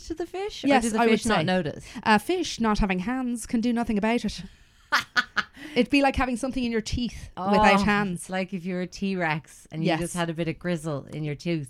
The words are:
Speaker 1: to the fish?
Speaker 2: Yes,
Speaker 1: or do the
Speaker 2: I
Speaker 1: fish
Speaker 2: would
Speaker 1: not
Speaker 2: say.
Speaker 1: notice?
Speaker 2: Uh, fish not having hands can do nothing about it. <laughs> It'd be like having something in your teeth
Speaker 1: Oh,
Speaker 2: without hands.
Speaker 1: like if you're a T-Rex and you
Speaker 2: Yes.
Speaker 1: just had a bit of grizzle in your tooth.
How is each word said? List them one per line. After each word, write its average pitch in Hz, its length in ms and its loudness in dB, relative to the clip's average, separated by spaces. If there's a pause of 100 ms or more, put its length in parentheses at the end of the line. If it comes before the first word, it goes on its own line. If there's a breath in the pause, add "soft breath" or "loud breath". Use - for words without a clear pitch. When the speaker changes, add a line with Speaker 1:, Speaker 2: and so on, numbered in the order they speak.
Speaker 1:
to 330 80 -6
the 339 100 -6
fish? 392 380 -8
Speaker 2:
Yes, 269 220 4
Speaker 1:
or 240 60 0
do - 20 -4
the 220 80 2
Speaker 2:
I 233 80 4
Speaker 1:
fish 220 160 2
Speaker 2:
would 233 60 0
Speaker 1:
not 202 80 2
Speaker 2:
say. 160 60 0
Speaker 1:
notice? 185 400 -2 (200 loud breath)
Speaker 2:
Uh, 214 120 6
fish 339 440 -2
not 214 180 2
having 190 220 2
hands 240 440 -4
can 247 160 -2
do 240 120 2
nothing 226 260 0
about 220 260 2
it. 208 160 -6 (520)
<laughs> - 840 -2
It'd 247 160 2
be 285 100 6
like 269 140 4
having 254 220 0
something 262 260 -2
in 233 80 0
your 226 100 0
teeth - 560 -4
Speaker 1:
Oh, 185 140 -2
Speaker 2:
without 202 320 8
hands. 202 480 0
Speaker 1:
like 185 240 -4
if 170 100 -6
you're 180 180 -4
a 180 40 -4
T-Rex 175 840 -4
and 160 100 -6
you 165 60 2
Speaker 2:
Yes. 160 100 2
Speaker 1:
just 170 160 -4
had 170 160 -2
a - 20 -4
bit 160 140 -2
of 160 140 -6
grizzle 160 460 -4
in 151 180 -8
your 147 100 -4
tooth. 156 360 -4